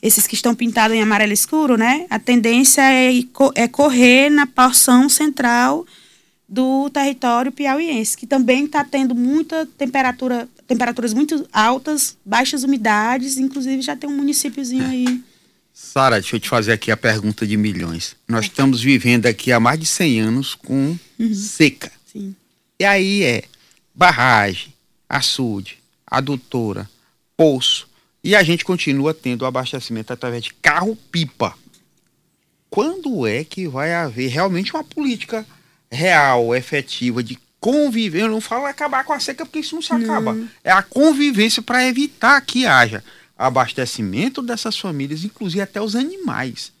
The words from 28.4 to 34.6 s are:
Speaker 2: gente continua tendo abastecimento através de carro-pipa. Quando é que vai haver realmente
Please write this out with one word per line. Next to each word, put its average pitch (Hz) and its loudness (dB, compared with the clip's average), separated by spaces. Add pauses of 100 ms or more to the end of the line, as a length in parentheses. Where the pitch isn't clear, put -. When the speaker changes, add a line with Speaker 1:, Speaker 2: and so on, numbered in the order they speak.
Speaker 2:
gente 165 0
continua 151 -2
tendo 127 -6
abastecimento 127 -8
através 120 -8
de - -12
carro-pipa. 165 -4 (1160)
Quando 269 -4
é 117 -2
que 180 -10
vai 143 -4
haver 135 -4
realmente 180 -2